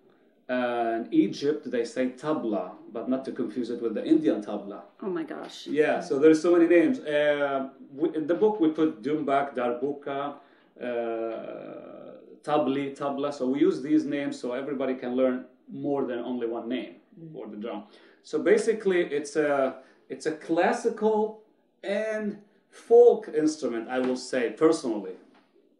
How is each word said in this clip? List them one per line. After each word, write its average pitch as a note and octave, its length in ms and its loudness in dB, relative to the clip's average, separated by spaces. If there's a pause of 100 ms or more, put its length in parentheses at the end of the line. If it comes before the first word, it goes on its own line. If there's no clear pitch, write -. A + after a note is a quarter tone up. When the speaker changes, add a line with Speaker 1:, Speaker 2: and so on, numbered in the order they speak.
(500)
Speaker 1:
Uh, E3+ 500 -2
in - 120 -8
Egypt, D3 600 0
they A#2 140 0
say B2+ 240 -2
tabla, A#2+ 640 -4 (200)
but A2+ 160 -8
not C3 160 -2
to A#2+ 80 -8
confuse A#2 380 -6
it A#2 120 -6
with A2+ 120 -2
the - 120 -6
Indian C#3+ 380 2
tabla. - 380 -10 (200)
Speaker 2:
Oh A3 60 -8 (120)
my D#3+ 40 -6
gosh. D3+ 440 -14
Speaker 1:
Yeah, C#3 340 2
so C#3 180 -2
there's D#3 220 8
so F3 100 4
many E3+ 160 6
names. D#3+ 320 6
Uh, D3 680 0 (260)
we, D#3+ 180 0
in C#3 140 -4
the E3+ 80 2
book, G#3 240 2
we D#3+ 100 4
put D#3 320 0
doumbek, C#3 540 0
darbuka, C#3 640 -4 (640)
uh, A2+ 1300 -8 (320)
tabli, C#3 520 0
tabla. C#3 380 -4
So B2+ 140 -4
we C#3 140 0
use F3 200 2
these D3+ 240 2
names C#3+ 340 -4
so B2 120 -6
everybody C3+ 440 -4
can B2 200 -6
learn B2+ 300 2 (260)
more C#3 340 -2
than A#2+ 140 -4
only A#2+ 280 -4
one A2+ 200 -6
name A#2+ 280 -8 (240)
Speaker 2:
Mm. E3 140 -16
Speaker 1:
for A2 140 -12
the G#2 100 -14
drum. G#2+ 260 -8 (400)
So - 160 -8
basically, F#3+ 600 2 (160)
it's - 180 -6
a, C#3+ 400 0 (340)
it's C3 160 -8
a D#3 60 -2
classical G#3+ 1120 0 (400)
and G#3+ 560 -4 (300)
folk A#3 600 8 (140)
instrument, B2 460 -2
I C3 100 -2
will B2+ 180 0 (140)
say, B2+ 120 0 (220)
personally. G#2+ 500 0 (640)